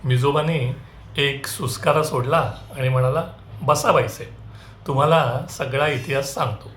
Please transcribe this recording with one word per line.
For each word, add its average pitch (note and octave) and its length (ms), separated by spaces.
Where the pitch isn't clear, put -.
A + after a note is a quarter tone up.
मिजोबाने C#3 720
एक C#3 300
सुस्कारा D3 560
सोडला C3+ 500
आणि C3 120
म्हणाला, B2+ 340
बसा D3+ 300
बाईसाहेब, A2 420
तुम्हाला C#3+ 520
सगळा C#3 380
इतिहास C#3 460
सांगतो. G#2+ 440